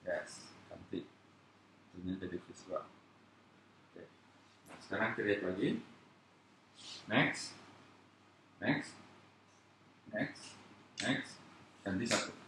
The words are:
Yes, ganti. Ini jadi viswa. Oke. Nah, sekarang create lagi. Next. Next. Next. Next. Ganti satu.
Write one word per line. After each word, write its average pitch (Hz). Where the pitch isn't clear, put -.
Yes, -
ganti. -
Ini 92
jadi 87
viswa. -
Oke. -
Nah, -
sekarang 104
create 104
lagi. 95
Next. 135
Next. 285
Next. -
Next. -
Ganti 95
satu. -